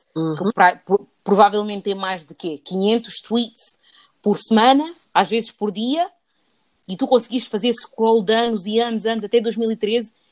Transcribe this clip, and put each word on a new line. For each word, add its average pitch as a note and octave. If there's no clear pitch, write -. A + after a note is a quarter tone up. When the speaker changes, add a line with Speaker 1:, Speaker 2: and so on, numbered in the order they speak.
Speaker 1:
Uhum. D#3+
Speaker 2:
que F#3
pra-, F3+
pro-, -
provavelmente G3+
tem G3
mais F#3+
de D#3
quê? D#3
Quinhentos G3+
tweets -
por G#3
semana, C4+
às F#3
vezes A3+
por G#3
dia, C4
e F#3
tu C4+
conseguiste A#3+
fazer A3+
scroll A3+
de F#3+
anos A3+
e G#3+
anos, A3+
anos, A3+
até A3
dois G#3+
mil A3+
e A3
treze, A3